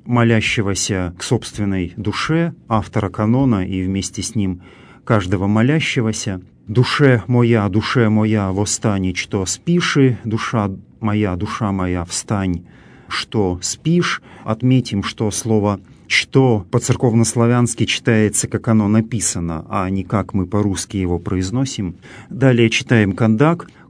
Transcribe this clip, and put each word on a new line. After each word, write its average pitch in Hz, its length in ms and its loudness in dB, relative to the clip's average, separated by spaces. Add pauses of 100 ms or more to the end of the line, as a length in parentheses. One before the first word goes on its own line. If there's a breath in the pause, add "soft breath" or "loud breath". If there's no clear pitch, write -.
молящегося 104 1120 0
к 90 60 -12
собственной 98 760 -2
душе, 160 560 -2 (140)
автора 104 420 -2
канона 110 560 2
и 92 160 -4
вместе 95 400 -4
с - 140 -10
ним 95 260 -2 (420 loud breath)
каждого 95 440 0
молящегося. 110 920 0 (260)
«Душе 123 580 4
моя, 117 440 4
душе 110 400 2
моя, 107 420 2
восстани, 98 640 -2
что 95 320 -4
спиши, 151 800 0
душа 110 440 -2 (300)
моя, 104 360 0
душа 101 360 -4
моя, 90 340 -2
встань, 92 640 -4 (400 loud breath)
что 92 560 -2
спишь». - 580 -2 (220 loud breath)
Отметим, 123 580 0
что 107 300 -4
слово 104 480 0 (280 loud breath)
«что» 120 640 2
по-церковнославянски 120 1160 2
читается, 107 640 0
как - 200 -4
оно 110 200 4
написано, 95 840 -2
а 98 200 -4
не 95 140 -2
как 92 320 -4
мы 95 100 0
по-русски 101 520 -2
его 87 200 0
произносим. 95 800 -4 (340 loud breath)
Далее 127 400 4
читаем 107 440 2
кандак. 123 580 2 (180 loud breath)